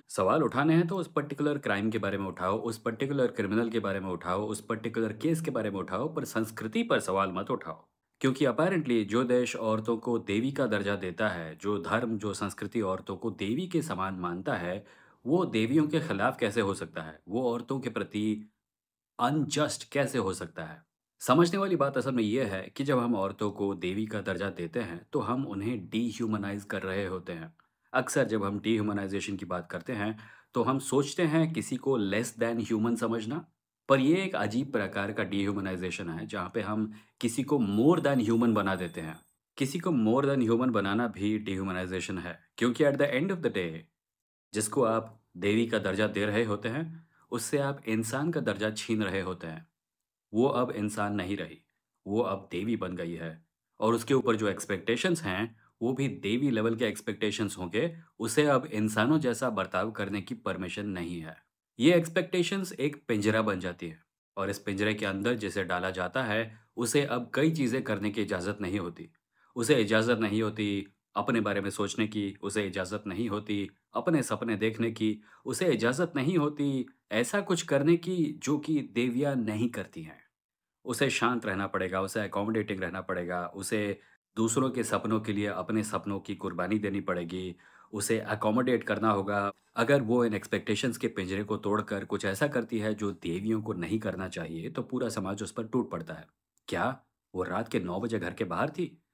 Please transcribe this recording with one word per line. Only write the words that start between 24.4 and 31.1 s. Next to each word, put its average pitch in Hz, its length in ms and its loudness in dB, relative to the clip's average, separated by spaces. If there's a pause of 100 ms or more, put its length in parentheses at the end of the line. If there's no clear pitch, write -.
देते 90 300 -4
हैं, 87 320 -10
तो - 80 0
हम 123 260 -2
उन्हें 101 420 -4
डीह्यूमनाइज 107 760 -2
कर 101 180 -6
रहे 95 240 -2
होते 90 260 -8
हैं। 82 220 -10 (400)
अक्सर 131 300 2
जब 107 200 0
हम 101 160 -2
डीह्यूमनाइजेशन 101 760 0
की 90 80 -8
बात 90 260 -6
करते 90 220 -8
हैं, 110 260 -4 (360)
तो 123 80 2
हम 131 160 2
सोचते 143 440 0